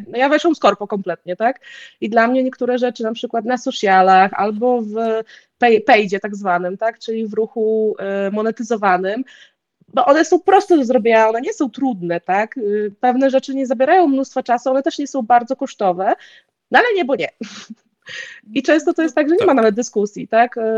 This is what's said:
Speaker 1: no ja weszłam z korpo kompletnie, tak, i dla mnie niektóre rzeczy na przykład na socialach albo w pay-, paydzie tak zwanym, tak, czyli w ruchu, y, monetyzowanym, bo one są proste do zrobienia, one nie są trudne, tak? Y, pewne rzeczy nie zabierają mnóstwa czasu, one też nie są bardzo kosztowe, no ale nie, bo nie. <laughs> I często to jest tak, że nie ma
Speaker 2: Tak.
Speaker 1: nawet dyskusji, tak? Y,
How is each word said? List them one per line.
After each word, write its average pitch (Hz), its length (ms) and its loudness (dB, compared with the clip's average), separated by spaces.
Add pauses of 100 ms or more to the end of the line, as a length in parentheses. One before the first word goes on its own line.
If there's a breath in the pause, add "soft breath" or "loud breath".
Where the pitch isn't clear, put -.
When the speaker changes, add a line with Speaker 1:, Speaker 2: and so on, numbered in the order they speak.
Speaker 1:
no 185 100 -10
ja 269 120 2
weszłam 302 260 2
z - 40 -12
korpo 202 280 0
kompletnie, 180 480 -6
tak, 226 240 -2 (420 loud breath)
i 226 80 -4
dla 226 180 2
mnie 262 160 2
niektóre 254 340 -2
rzeczy 240 260 -4
na 226 100 -4
przykład 233 320 -6
na 247 120 -2
socialach 190 760 2
albo 226 480 -2
w 208 120 -8 (680 soft breath)
pay-, 233 200 4
paydzie 214 380 2
tak 208 160 -10
zwanym, 185 420 -2
tak, 226 220 -6
czyli 226 280 -6
w 208 60 -10
ruchu, 220 600 -2 (320)
y, 196 40 -6
monetyzowanym, 214 920 -2 (720 soft breath)
bo 247 100 2
one 302 200 4
są 339 140 2
proste 392 380 4
do 269 80 2
zrobienia, 220 440 4
one 226 120 -2
nie 370 120 -4
są 285 160 -4
trudne, 175 520 -4
tak? 208 360 -4
Y, 208 420 -2
pewne 254 300 2
rzeczy 262 260 -2
nie 269 120 -2
zabierają 285 400 4
mnóstwa 269 360 -2
czasu, 240 260 -2
one 269 140 0
też - 160 -2
nie 285 80 -6
są 269 140 -6
bardzo 240 340 2
kosztowe, 196 580 -2 (580 soft breath)
no 254 80 4
ale 466 160 4
nie, 349 100 -2
bo 262 100 -2
nie. 165 140 -4 (120)
<laughs> - 1120 -18
I 269 100 -2
często 311 300 2
to 320 80 -2
jest 320 140 -2
tak, 302 140 0
że 339 60 2
nie 415 100 2
ma 349 80 4
Speaker 2:
Tak. - 20 2
Speaker 1:
nawet 220 200 4
dyskusji, 208 520 -4
tak? 233 300 2
Y, - 40 -6 (160)